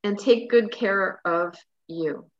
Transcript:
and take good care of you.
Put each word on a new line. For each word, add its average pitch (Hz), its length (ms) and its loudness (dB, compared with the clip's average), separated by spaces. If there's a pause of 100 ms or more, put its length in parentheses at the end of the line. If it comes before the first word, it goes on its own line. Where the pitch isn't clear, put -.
and 202 120 -2
take 233 340 2
good 226 200 4
care 196 540 -2
of 175 320 -2 (320)
you. 165 500 -6